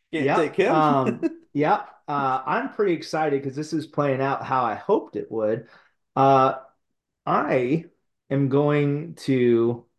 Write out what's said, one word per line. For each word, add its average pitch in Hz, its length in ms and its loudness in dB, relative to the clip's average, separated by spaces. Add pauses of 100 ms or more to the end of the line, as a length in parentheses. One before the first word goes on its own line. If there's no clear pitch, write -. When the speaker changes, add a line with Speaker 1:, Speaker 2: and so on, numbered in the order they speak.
(120)
Speaker 1:
Can't 151 140 -2
Speaker 2:
Yeah, 147 100 2
Speaker 1:
take 156 200 0
him. 196 180 2
<laughs> - 20 2
Speaker 2:
um, 139 460 2 (320)
yeah. 151 300 0 (240)
Uh, 135 380 -2
I'm 233 280 -4
pretty 202 200 0
excited 151 480 -2
'cause 131 140 -8
this 151 160 -8
is 160 160 -4
playing 143 320 -2
out 135 240 -2
how 127 220 0
I 107 100 -4
hoped - 400 -2
it - 160 -8
would. 110 380 -2 (480)
Uh, 135 380 4 (720)
I 165 600 -2 (440)
am 139 200 0
going 147 640 0
to, 120 720 2 (140)